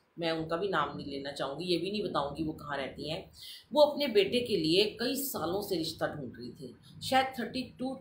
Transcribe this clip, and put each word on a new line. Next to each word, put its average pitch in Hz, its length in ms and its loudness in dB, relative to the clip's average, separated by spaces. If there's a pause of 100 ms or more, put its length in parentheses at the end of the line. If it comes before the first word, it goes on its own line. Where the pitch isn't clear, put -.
(180)
मैं 165 140 2
उनका 160 240 -2
भी 196 120 0
नाम 147 280 0
नहीं 143 100 -8
लेना 139 260 -6
चाहूँगी, 147 320 -4
ये 175 140 2
भी 185 120 -2
नहीं 208 120 -2
बताऊँगी 151 420 -2
वो 156 80 -2
कहाँ 147 240 -6
रहती 139 340 -6
हैं। 180 220 -8 (400)
वो 294 100 8
अपने 285 240 6
बेटे 220 340 6
के 226 160 0
लिए 170 280 4
कई 254 300 0
सालों 185 480 -2
से 190 140 -2
रिश्ता 160 300 -2
ढूंढ 143 320 -6
रही 120 140 -10
थी, - 240 -14 (260)
शायद 262 240 4 (140)
थर्टी 254 220 -4 (160)
टू, 262 220 -4